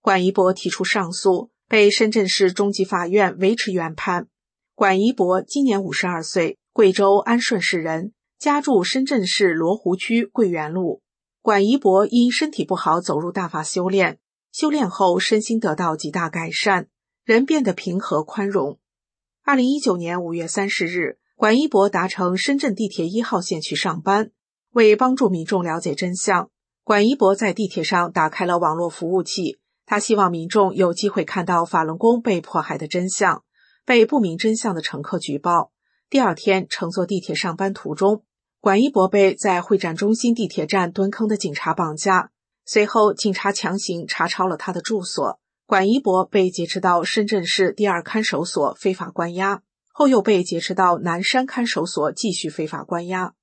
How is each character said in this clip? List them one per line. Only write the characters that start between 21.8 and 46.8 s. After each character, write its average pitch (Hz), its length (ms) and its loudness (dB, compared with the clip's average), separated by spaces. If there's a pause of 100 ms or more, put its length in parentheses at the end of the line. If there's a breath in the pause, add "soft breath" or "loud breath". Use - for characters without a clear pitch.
达 185 180 -2
成 185 300 -2
深 277 220 0
圳 277 160 -2
地 208 140 -4
铁 175 200 -4
一 214 140 -2
号 226 180 -2
线 175 180 -6
去 - 160 -8
上 160 280 -4
班。 202 300 0 (400)
为 220 220 8
帮 254 220 2
助 247 140 2
民 165 160 -4
众 185 160 0
了 170 180 -4
解 165 140 -4
真 180 200 -4
相， 180 360 0 (320)
管 208 260 4
一 277 80 2
博 196 180 4
在 196 200 -2
地 214 120 -4
铁 185 160 -6
上 175 300 0
打 156 160 2
开 180 160 -4
了 175 140 0
网 160 180 0
络 170 140 -4
服 165 200 -6
务 185 120 2
器， - 360 -6 (280)
他 208 120 0
希 214 160 0
望 196 160 2
民 165 180 -8
众 190 260 2
有 175 200 2
机 202 160 -2
会 190 140 -2
看 180 200 -6
到 175 220 0
法 165 180 0
轮 160 140 -6
功 233 240 4
被 196 180 0
迫 165 220 -4
害 147 160 -6
的 156 100 -10
真 180 220 -4
相。 185 340 0 (400)
被 233 220 6
不 285 120 0
明 180 200 0
真 220 180 0
相 220 180 -4
的 165 60 -6
乘 147 220 -10
客 175 160 -6
举 143 200 -6
报， 170 320 0 (380)
第 269 100 2
二 214 160 2
天 190 360 0
乘 170 200 -6
坐 180 140 -2
地 180 160 -2
铁 - 140 -8
上 165 200 -4
班 196 200 -4
途 - 200 -10
中， 202 300 0 (360)
管 196 200 2
一 269 80 2
博 196 180 2
被 196 280 4
在 185 260 -2
会 190 160 0
展 175 180 -2
中 208 200 0
心 233 200 2
地 233 140 -4
铁 - 160 -4
站 180 260 0
蹲 196 200 -2
坑 214 180 -2
的 214 80 0
警 185 160 -6
察 160 220 -4
绑 151 200 -4
架。 185 360 0 (340)
随 208 220 2
后， 208 260 4
警 208 180 -2
察 196 220 -2
强 185 260 -4
行 170 280 -6
查 - 200 -2
抄 185 220 -2
了 170 80 -2
他 185 160 -8
的 175 80 -6
住 202 220 -4
所， 143 360 -6 (280)
管 196 240 2
一 262 100 2
博 185 240 2
被 185 260 2
劫 180 140 -6
持 180 160 -6